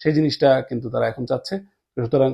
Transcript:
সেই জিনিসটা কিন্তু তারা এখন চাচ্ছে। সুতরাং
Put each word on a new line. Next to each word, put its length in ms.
সেই 100
জিনিসটা 560
কিন্তু 220
তারা 180
এখন 180
চাচ্ছে। 280
সুতরাং 380